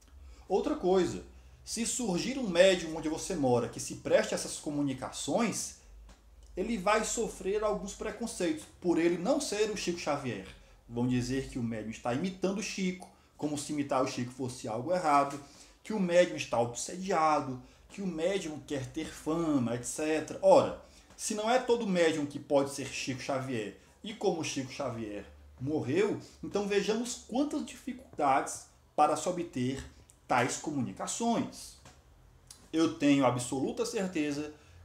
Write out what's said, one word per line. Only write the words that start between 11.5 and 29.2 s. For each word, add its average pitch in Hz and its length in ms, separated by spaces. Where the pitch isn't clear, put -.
o 120 60
médium 110 260
está 120 240
imitando 185 440
o 220 40
Chico, - 480
como 147 220
se - 140
imitar 139 320
o - 20
Chico 123 240
fosse 127 380
algo 123 260
errado, 147 460
que - 100
o 214 80
médium 175 360
está 123 220
obsediado, 151 1040
que - 100
o 202 60
médium 170 540
quer 127 260
ter 156 180
fama, 147 720
et 120 100
cetera. 156 560
Ora, 160 420
se - 200
não 214 160
é 254 80
todo 240 280
médium 165 380
que 143 140
pode 139 320
ser 131 160
Chico - 340
Xavier, 127 580
e - 120
como 170 280
Chico 131 300
Xavier 113 540
morreu, 147 580
então 202 240
vejamos 208 640
quantas 294 380
dificuldades - 1000
para 151 180
se - 140